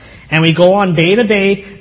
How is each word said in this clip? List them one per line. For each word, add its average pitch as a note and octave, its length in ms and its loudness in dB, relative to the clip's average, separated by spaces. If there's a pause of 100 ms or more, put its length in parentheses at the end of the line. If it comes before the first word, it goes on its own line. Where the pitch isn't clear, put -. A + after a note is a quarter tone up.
(300)
And D#3+ 140 0
we E3 100 2
go F3 200 2
on G3 200 -2
day E3+ 220 0
to A#3+ 80 2
day G3 420 -2 (160)